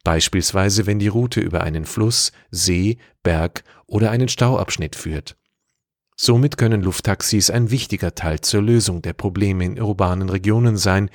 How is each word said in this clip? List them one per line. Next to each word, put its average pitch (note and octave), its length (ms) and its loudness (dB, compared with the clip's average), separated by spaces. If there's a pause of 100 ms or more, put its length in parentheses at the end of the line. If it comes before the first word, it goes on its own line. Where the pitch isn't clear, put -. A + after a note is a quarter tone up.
beispielsweise F#2+ 840 0
wenn G#2 140 0
die G2+ 80 0
Route A#2 320 0
über E2+ 220 -2
einen D#2 240 -4
Fluss, - 480 -2 (180)
See, F#2 460 0 (260)
Berg E2+ 400 0 (220)
oder G#2+ 260 0
einen B2 160 0
Stauabschnitt - 680 -2
führt. - 400 -8 (800)
Somit B2 400 2
können A2+ 240 2
Lufttaxis F#2+ 680 0
ein A2+ 220 0
wichtiger - 440 -4
Teil D#2+ 260 -4
zur G#2 220 0
Lösung G#2+ 380 2
der E2+ 120 -6
Probleme F#2+ 500 0
in F2+ 180 -4
urbanen F#2+ 480 0
Regionen G#2+ 460 2
sein, F#2+ 400 2